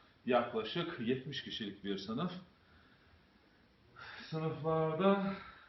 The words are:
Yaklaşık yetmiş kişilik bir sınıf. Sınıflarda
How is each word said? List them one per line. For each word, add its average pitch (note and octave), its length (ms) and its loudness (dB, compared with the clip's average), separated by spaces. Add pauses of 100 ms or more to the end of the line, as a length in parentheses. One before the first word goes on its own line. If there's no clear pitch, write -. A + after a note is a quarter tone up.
(260)
Yaklaşık A#2+ 760 0
yetmiş B2+ 440 -2
kişilik G2 400 -8
bir G2 140 -2
sınıf. A2+ 340 -2 (2000)
Sınıflarda D#3+ 1040 4 (340)